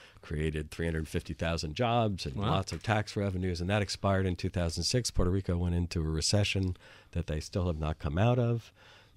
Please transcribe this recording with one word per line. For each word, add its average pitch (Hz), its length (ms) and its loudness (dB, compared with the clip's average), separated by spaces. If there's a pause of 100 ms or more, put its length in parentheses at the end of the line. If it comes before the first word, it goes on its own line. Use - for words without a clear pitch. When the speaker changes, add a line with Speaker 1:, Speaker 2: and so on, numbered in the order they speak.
(220)
Speaker 1:
created 76 500 -2
three 82 160 -2
hundred 80 200 -2
fifty - 260 -4
thousand 82 420 -4
jobs 117 500 0
and 69 100 -6
Speaker 2:
Wow. 101 160 -2
Speaker 1:
lots 95 220 -2
of 82 100 -8
tax 107 320 0
revenues, 92 460 0
and 87 80 0
that 104 120 2
expired 95 440 2
in 90 100 0
two 92 140 -4
thousand 85 340 0
six. 123 260 0
Puerto 90 220 4
Rico 95 240 0
went 87 200 2
into 85 260 0
a 78 100 0 (100)
recession 98 540 2 (360)
that - 160 -4
they 76 120 -2
still 90 280 -2
have 80 120 0
not 76 180 -2
come 73 200 -2
out 120 220 4
of, 117 340 0 (440)